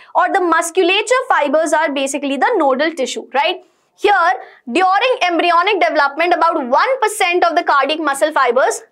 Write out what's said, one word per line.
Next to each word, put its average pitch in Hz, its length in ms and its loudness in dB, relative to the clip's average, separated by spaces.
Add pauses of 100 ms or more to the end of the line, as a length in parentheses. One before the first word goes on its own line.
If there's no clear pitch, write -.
(140)
or 359 180 0
the 381 100 0
musculature 359 840 0
fibers 311 460 0
are 311 180 0
basically 277 460 -4
the 453 180 0
nodal 302 380 0
tissue, - 400 -8
right? 359 300 -2 (340)
Here, 370 360 2 (360)
during 381 440 2 (120)
embryonic 349 540 0
development, 311 540 0
about 330 340 0
one 381 320 0
percent 370 460 0
of 330 100 0
the 339 80 0
cardiac 285 380 0
muscle 294 320 -2
fibers, 277 480 0 (100)